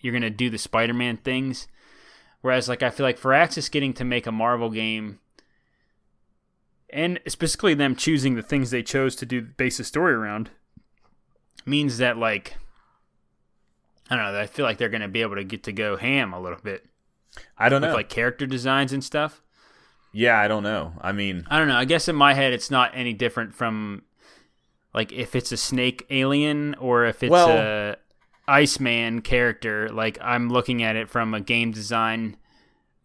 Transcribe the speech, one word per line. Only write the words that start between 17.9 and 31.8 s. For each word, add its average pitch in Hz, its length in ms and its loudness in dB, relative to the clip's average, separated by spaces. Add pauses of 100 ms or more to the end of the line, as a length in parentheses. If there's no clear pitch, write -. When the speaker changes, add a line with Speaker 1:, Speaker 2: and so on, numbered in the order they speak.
Speaker 2:
know. - 40 0
Speaker 1:
like, 107 140 -2
character 123 360 -2
designs 131 460 0
and 135 120 -4
stuff. 151 380 -4 (720)
Speaker 2:
Yeah, 113 260 4
I 104 120 4
don't 107 140 0
know. 90 360 -4
I 98 140 -4
mean, 98 360 -4
Speaker 1:
I 151 80 2
don't 156 120 4
know. 127 80 4
I 127 80 2
guess 165 240 0
in 160 80 -2
my 143 160 8
head, 135 180 2
it's 120 180 -4
not 127 240 2
any 123 200 -4
different 113 420 -4
from, 107 480 -6 (920)
like, 110 200 -2
if - 220 -8
it's 123 180 -2
a 117 40 -6
snake 127 520 -2
alien 147 640 0
or 120 300 2
if 113 180 0
it's 127 80 4
Speaker 2:
Well, 170 260 8
Speaker 1:
a 107 380 -2 (540)
Iceman 120 720 4
character. 113 640 0
Like, 110 340 -4
I'm 120 280 0
looking 120 340 0
at 110 140 0
it 110 120 -4
from 113 240 -2
a 107 60 -4
game 117 320 0
design, 113 640 -2 (680)